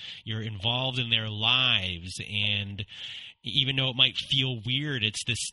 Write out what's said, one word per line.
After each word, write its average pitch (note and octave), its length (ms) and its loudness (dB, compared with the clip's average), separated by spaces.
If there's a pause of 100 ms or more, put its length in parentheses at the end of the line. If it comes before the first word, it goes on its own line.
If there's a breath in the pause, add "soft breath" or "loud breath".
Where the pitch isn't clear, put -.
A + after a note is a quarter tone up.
(240 loud breath)
you're A2 200 -4
involved A#2 560 -2
in A#2 100 -2
their A2 180 4
lives. G#2 920 2
And G2+ 640 -2 (580 loud breath)
even C3+ 320 0
though C3 140 2
it A#2+ 80 -4
might C3 180 6
feel C3 500 2
weird, C3 380 0
it's G#2+ 220 0
this - 280 -2